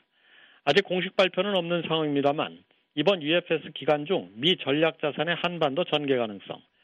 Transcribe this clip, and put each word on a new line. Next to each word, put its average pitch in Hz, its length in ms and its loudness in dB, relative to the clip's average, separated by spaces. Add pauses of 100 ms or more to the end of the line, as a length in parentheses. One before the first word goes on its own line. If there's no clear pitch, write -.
(640)
아직 147 200 4
공식 180 300 -4
발표는 190 420 2
없는 170 320 0
상황입니다만 147 680 0 (360)
이번 160 280 2
유에프에스 156 520 -2
기간 147 320 0
중 131 300 -2
미 156 200 2
전략 156 420 0
자산의 156 440 -2
한반도 165 420 0
전개 147 320 0
가능성, 107 460 -6 (220)